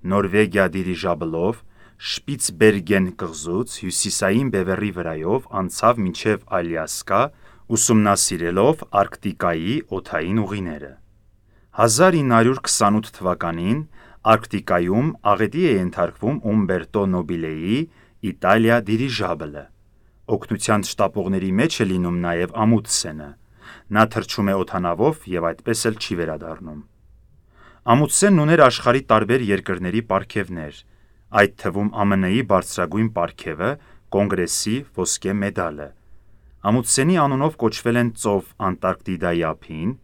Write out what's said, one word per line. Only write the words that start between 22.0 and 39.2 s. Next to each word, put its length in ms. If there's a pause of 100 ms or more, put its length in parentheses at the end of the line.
նաև 340
Ամունդսենը։ 720 (600)
Նա 180
թռչում 440
է 60
օդանավով 680
և 240
այդպես 340
էլ 160
չի 180
վերադառնում։ 600 (1120)
Ամունդսենն 560
ուներ 200
աշխարհի 400
տարբեր 400
երկրների 600
պարգևներ, 720 (560)
այդ 240
թվում 340
Ա 140
Մ 140
Ն-ի 260
բարձրագույն 640
պարգևը՝ 600 (420)
Կոնգրեսի 640 (140)
ոսկե 440
մեդալը։ 540 (760)
Ամունդսենի 540
անունով 400
կոչվել 400
են 140
ծով 460
Անտարկտիդայի 840